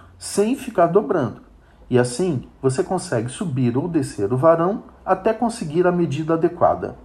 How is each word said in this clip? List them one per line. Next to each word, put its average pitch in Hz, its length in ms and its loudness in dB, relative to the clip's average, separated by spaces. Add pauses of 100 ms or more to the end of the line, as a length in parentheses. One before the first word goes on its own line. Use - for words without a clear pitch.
(180)
sem 220 360 0
ficar 175 340 0
dobrando, 175 520 0 (480)
e 123 100 4
assim 127 480 0 (140)
você 135 240 0
consegue 123 460 -4
subir 127 460 -2
ou 165 120 -2
descer 131 420 -2
o 127 60 0
varão 165 480 2 (200)
até 190 280 0
conseguir 180 540 -2
a 175 60 4
medida 160 420 0
adequada. 156 720 0